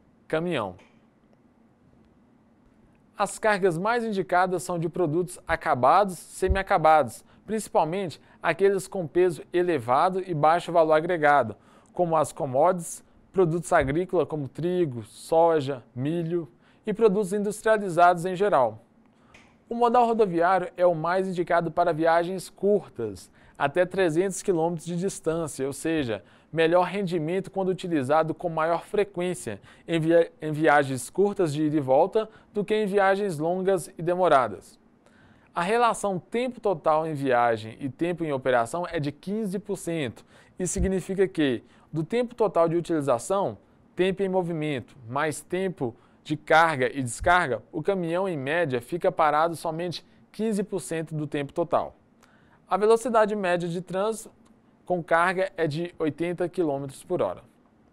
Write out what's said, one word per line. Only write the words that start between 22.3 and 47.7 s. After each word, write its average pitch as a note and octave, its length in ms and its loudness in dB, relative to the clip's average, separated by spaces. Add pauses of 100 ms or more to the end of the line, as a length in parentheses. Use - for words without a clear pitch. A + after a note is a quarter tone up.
curtas, A#2+ 840 -4 (260)
até C#3+ 280 0
trezentos F3+ 580 0
quilômetros E3+ 420 -2
de F3 120 -6
distância, E3 680 -4
ou C#3 80 -4
seja, C3+ 500 -4 (280)
melhor E3 320 4
rendimento F3+ 640 -4
quando F#3+ 200 -2
utilizado D#3+ 640 0
com F3 160 -6
maior E3 340 -2
frequência F3+ 800 -4 (260)
em E3 120 0
via-, E3+ 320 4 (100)
em D#3 100 -6
viagens D3 580 2
curtas F#3+ 440 0
de D#3 100 -2
ida D3+ 140 0
e - 20 0
volta F3 500 2 (240)
do G#3 120 -4
que G#3+ 100 -2
em G#3+ 100 0
viagens G3 540 0
longas F3+ 580 -2
e E3+ 60 -10
demoradas. D#3 720 0 (760)
A F3 80 -4
relação G3+ 580 0
tempo B3 400 -6
total D#3+ 480 0
em D#3+ 60 -6
viagem A#2+ 680 0
e C#3 100 -8
tempo E3 360 -4
em D3 80 -4
operação B2+ 580 0
é E3+ 80 -4
de C#3+ 120 -4
quinze G3+ 460 -6
por F#3+ 200 -8
cento. D#3 480 -6 (340)
Isso F3+ 140 -4
significa F#3+ 520 0
que, C#3+ 380 0 (280)
do D#3+ 120 -2
tempo A#3 320 -4
total E3+ 320 2
de E3 80 -2
utilização, D3+ 800 -2 (380)
tempo F#3 260 0
em G3 80 0
movimento D#3+ 680 -4 (100)
mais C#3+ 340 -4
tempo F3+ 540 -6 (300)
de D#3 100 -6
carga D#3 560 4
e C#3 100 -4
descarga, C#3+ 680 0